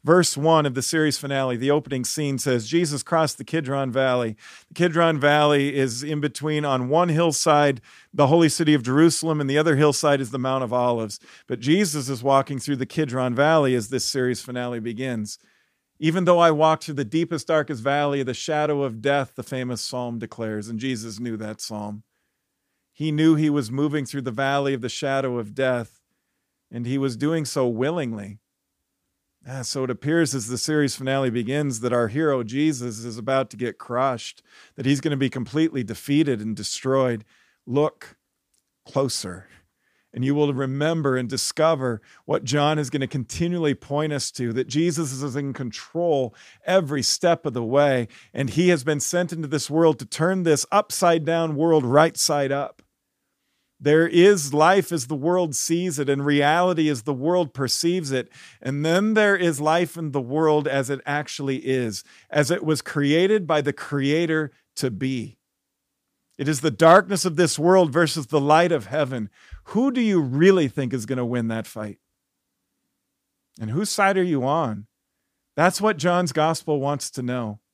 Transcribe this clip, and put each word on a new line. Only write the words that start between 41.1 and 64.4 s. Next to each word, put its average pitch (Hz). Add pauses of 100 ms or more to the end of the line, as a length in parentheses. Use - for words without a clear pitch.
and 123
discover 131 (240)
what -
John 147
is 135
gonna 135
continually 160
point 151
us 135
to, 117
that 123
Jesus 143
is 135
in 139
control 139 (320)
every 151
step 170
of 123
the 120
way, 131 (260)
and 131
he 175
has 156
been 147
sent 175
into 160
this 139
world 160
to 113
turn 185
this 160
upside-down 165
world 156
right 151
side 143
up. - (1000)
There 156
is 170
life 175
as 135
the 156
world 160
sees 170
it, 139
and 139
reality 156
as 117
the 143
world 160
perceives 156
it. 127 (320)
And 143
then 196
there 208
is 170
life 156
in 160
the 139
world 151
as 135
it 135
actually 139
is, 123 (240)
as 147
it -
was 156
created 170
by 151
the 143
Creator 151 (260)